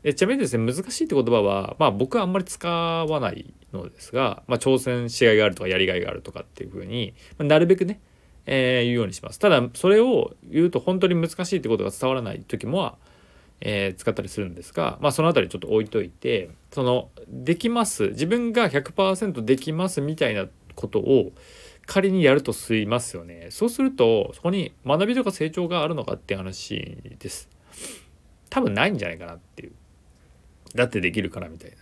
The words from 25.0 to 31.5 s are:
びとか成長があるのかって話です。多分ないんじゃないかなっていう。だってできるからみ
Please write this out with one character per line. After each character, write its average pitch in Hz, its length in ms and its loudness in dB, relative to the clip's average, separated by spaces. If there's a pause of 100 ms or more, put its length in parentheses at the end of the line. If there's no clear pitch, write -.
び 247 80 0
と 254 80 2
か 196 80 0
成 156 180 -4
長 170 200 -4
が 175 140 0
あ 156 40 0
る 165 80 -2
の 131 80 -4
か - 120 -4
っ - 20 -16
て - 180 -6
話 95 640 -10 (200)
で - 120 -12
す。 - 200 -12 (1000)
多 - 100 0
分 156 140 0
な 127 140 2
い 214 40 0
ん 165 60 -4
じ 101 80 -6
ゃ - 20 -6
な 85 80 -8
い - 20 -18
か 87 80 -14
な 85 100 -14
っ 85 40 -20
て - 260 -20
い - 20 -20
う。 - 40 -20 (1040)
だ 123 80 2
っ 120 60 0
て 104 100 -2
で 87 140 0
き 104 80 0
る 87 80 -4
か - 100 -10
ら 87 80 -10
み 80 100 -16